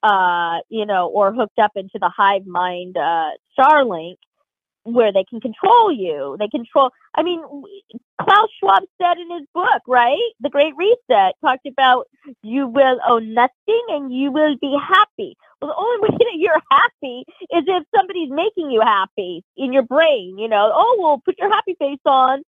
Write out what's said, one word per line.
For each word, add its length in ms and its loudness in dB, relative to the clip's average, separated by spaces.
uh, 560 0
you 160 -6
know, 220 -2
or 260 0
hooked 280 -4
up 160 2
into 240 -12
the 80 -2
hive 380 0
mind, 500 -6
uh, 340 -2
Starlink, 600 2
where 300 2
they 100 0
can 180 -10
control 520 2
you. 480 -6
They 80 -4
control, 420 0
I 80 -2
mean, 200 -4
w-, 220 -18
Klaus 280 2
Schwab 240 2
said 180 0
in 120 -14
his 240 -10
book, 320 0
right, 320 2
The 100 -6
Great 260 0
Reset, 640 2
talked 260 -2
about 420 2
you 240 -4
will 400 2
own 260 0
nothing 580 0
and 220 -6
you 200 -2
will 280 2
be 160 -4
happy. 600 -2
Well, 100 -10
the 60 -6
only 240 -2
<laughs> 80 2
way 100 0
that 160 2
you're 280 0
happy 520 -2
is 160 0
if 160 -2
somebody's 380 -2
making 400 -4
you 80 2
happy 640 -2
in 160 -6
your 120 2
brain, 540 0
you 100 -8
know, 260 2
"Oh, 260 2
well, 240 0
put 140 -4
your 140 -2
happy 260 -4
face 260 -4
on" 460 2